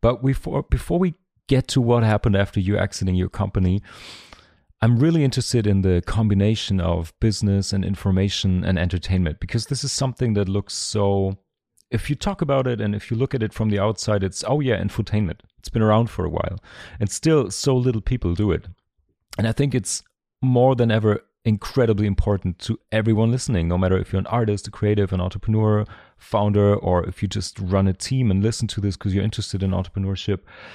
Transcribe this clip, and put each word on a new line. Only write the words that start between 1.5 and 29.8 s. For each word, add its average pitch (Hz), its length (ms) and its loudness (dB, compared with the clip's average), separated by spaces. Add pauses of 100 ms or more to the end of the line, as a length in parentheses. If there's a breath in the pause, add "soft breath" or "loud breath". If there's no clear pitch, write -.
to 135 120 2
what 117 220 4
happened 107 340 2
after 98 220 0
you 98 180 0
exiting 92 380 -2
your 90 140 0
company, 98 520 0 (1000 loud breath)
I'm 117 180 4
really 160 240 4
interested 123 440 0
in 98 140 2
the 92 240 2
combination 104 720 2
of 85 400 -2
business 101 540 0
and 98 100 -2
information 95 800 0
and 90 140 0
entertainment, 87 640 -2
because - 260 -4
this - 180 -6
is 139 80 -6
something 127 440 -2
that 101 120 0
looks 98 260 -4
so, 98 640 -2 (540)
if - 180 -4
you 147 60 0
talk - 260 -4
about 139 260 0
it 120 140 -2
and 104 140 0
if - 140 -10
you 117 80 -2
look 117 160 -2
at 120 100 -2
it 107 100 -4
from 110 160 -2
the 101 100 2
outside, 104 440 0
it's, 95 240 -6
"Oh 147 120 0
yeah, 120 220 0
infotainment. 104 580 -2 (200)
It's - 100 -14
been 113 120 0
around 110 280 4
for 87 160 -6
a 80 40 -4
while." 90 300 -4 (400 loud breath)
And 101 100 -2
still 147 420 2
so 131 240 0
little 123 260 0
people 87 340 -2
do 101 160 2
it. - 160 -2 (680)
And 107 100 0
I 117 60 0
think 139 220 0
it's - 280 -4 (380)
more 127 340 4
than 117 160 2
ever 107 300 2 (240)
incredibly 107 640 2
important 95 500 0
to - 220 -6 (120)
everyone 110 400 2
listening, 110 360 0
no 87 100 0
matter 92 200 2
if 92 140 -4
you're 95 80 0
an 92 80 -4
artist, 107 400 -2
a 104 40 -14
creative, 104 420 0
an 92 80 -2
entrepreneur, 107 640 0 (320 loud breath)
founder, 101 580 2
or 90 320 0
if - 140 -8
you 104 60 -2
just - 320 -8
run 98 280 2
a 95 60 2
team 127 380 -2
and 95 120 2
listen 113 240 -2
to - 140 -6
this 101 140 -2
'cause 95 180 -4
you're 95 100 2
interested 104 400 -4
in 98 80 0
entrepreneurship. 95 680 -4 (360 loud breath)